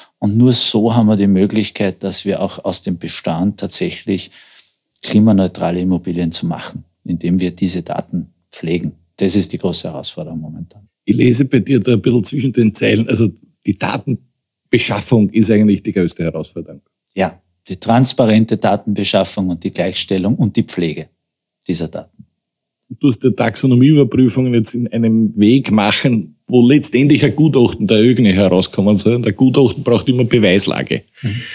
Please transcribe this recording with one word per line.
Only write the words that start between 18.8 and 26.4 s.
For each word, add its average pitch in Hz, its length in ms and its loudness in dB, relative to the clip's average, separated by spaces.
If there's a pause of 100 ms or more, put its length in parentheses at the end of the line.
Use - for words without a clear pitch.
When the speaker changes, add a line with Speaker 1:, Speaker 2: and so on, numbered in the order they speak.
Speaker 1:
und 87 160 -8
die 95 80 -6
Gleichstellung 95 640 -4
und 104 180 -2
die 113 80 0
Pflege 80 460 -6 (580)
dieser 85 220 -4
Daten. - 380 -16 (760)
Speaker 2:
Du 147 80 2
hast - 160 -2
die 123 100 2
Taxonomieüberprüfungen 127 1200 2
jetzt 113 220 0
in 120 180 -4
einem 113 420 0
Weg 117 360 4
machen, 104 680 0 (100)